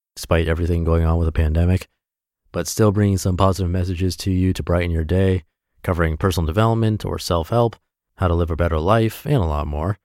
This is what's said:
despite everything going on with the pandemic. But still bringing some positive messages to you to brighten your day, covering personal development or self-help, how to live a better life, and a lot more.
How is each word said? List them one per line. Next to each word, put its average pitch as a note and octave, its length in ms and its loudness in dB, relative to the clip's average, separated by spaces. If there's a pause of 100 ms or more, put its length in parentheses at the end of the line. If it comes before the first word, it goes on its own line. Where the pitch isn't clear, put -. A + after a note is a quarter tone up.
(140)
despite E2+ 320 0
everything E2 380 0
going E2 200 2
on E2 140 2
with E2 80 0
the D#2 60 -2
pandemic. E2 560 2 (640)
But F2 160 -4
still G#2+ 240 2
bringing G2+ 260 2
some F#2 180 -2
positive F#2+ 320 2
messages F2+ 500 -2
to - 120 -6
you F#2 220 2
to E2+ 100 -4
brighten F2 300 0
your E2 100 0
day, F#2 400 0 (400)
covering E2 340 0
personal E2+ 300 0
development A2 580 0
or F2 140 -6
self-help, A2+ 560 -2 (440)
how F#2 100 0
to E2+ 60 2
live E2+ 180 0
a D#2 40 -4
better D#2+ 220 0
life, A2 480 0
and D3 100 0
a G2+ 80 0
lot D2 220 -2
more. D2+ 380 -4